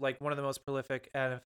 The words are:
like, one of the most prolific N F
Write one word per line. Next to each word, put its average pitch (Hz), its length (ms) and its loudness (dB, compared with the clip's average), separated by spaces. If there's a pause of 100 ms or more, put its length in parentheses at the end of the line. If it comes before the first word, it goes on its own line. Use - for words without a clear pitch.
like, 135 220 2
one 147 100 0
of 143 60 0
the 143 60 -2
most 135 220 -2
prolific 135 480 -2
N 131 200 2
F 123 140 -6